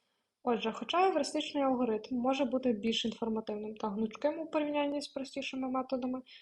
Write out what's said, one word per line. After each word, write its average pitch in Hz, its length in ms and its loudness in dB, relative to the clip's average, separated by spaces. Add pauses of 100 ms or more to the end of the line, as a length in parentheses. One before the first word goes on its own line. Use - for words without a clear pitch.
(460)
Отже, 220 260 2
хоча 330 360 2
евристичний 294 560 0
алгоритм 240 520 2
може 269 300 2
бути 247 280 2
більш 220 320 0
інформативним 220 720 -4
та 214 140 -4
гнучким 226 500 0
у 311 60 -6
порівнянні 294 560 0
з 285 60 -8
простішими 262 640 -6
методами, 254 520 -2 (200)